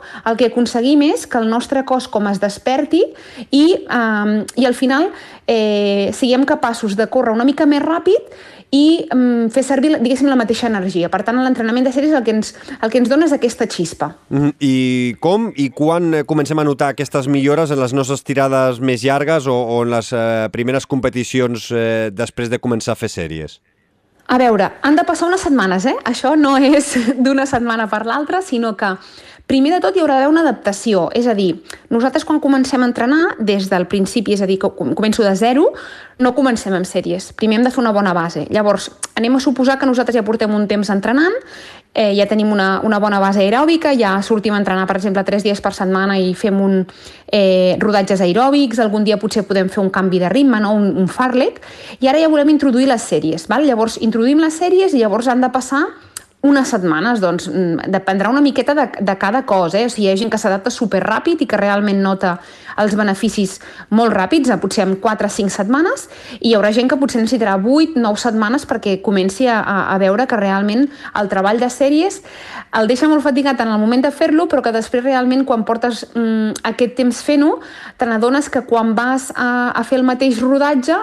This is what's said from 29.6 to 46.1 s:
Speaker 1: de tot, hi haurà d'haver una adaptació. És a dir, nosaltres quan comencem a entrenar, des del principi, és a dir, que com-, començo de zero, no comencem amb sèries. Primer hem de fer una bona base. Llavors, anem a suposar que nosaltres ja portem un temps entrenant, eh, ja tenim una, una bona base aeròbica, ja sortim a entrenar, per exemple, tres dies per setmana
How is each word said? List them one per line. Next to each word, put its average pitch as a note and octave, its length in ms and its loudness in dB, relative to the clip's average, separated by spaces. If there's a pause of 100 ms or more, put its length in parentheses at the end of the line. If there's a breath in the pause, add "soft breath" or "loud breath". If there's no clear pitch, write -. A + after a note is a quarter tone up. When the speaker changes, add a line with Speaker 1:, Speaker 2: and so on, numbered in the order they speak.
Speaker 1:
de F4+ 80 2
tot, F#4 160 0
hi F4 80 0
haurà C#4 140 2
d'haver C#4 100 2
una E4 160 4
adaptació. G3+ 640 0 (100)
És A#3+ 100 2
a A#3+ 80 2
dir, F#3 280 0 (260 loud breath)
nosaltres C4 400 0
quan D4+ 100 2
comencem C4+ 460 2
a A#3+ 60 2
entrenar, D4+ 500 0
des G3 320 0
del F3+ 160 0
principi, G3+ 480 -2
és G3 80 0
a - 20 0
dir, F#3+ 140 0
que G3 160 0
com-, - 180 -4
començo G#3+ 300 0
de G3 160 2
zero, C4 300 4 (500 loud breath)
no B3+ 160 2
comencem A#3 400 0
amb F3+ 80 -2
sèries. F3 480 -6
Primer A3 240 0
hem A#3+ 80 4
de B3+ 80 2
fer C4 80 -2
una A3 160 2
bona G3+ 160 2
base. E3+ 400 -2
Llavors, G#3 380 0 (260)
anem A#3+ 220 0
a - 20 0
suposar C4 400 0
que C4+ 80 0
nosaltres B3 320 0
ja G3+ 60 -2
portem A3 260 -2
un G#3 160 0
temps G#3 240 -2
entrenant, A#3+ 400 2 (640 loud breath)
eh, G#3 200 2
ja G3+ 140 2
tenim G#3+ 240 0
una, F#3+ 320 0
una G#3+ 160 0
bona G3+ 220 0
base G3 180 2
aeròbica, D4 580 2
ja G3+ 140 2 (100)
sortim G#3+ 320 0
a G3+ 60 0
entrenar, F#3+ 260 -2
per F#3+ 120 0
exemple, G3 260 -2
tres G3+ 220 -2
dies G3+ 180 -2
per G3 100 -2
setmana F#3+ 460 0